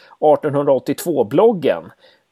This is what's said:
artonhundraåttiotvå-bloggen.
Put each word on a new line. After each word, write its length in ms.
artonhundraåttiotvå-bloggen. 1600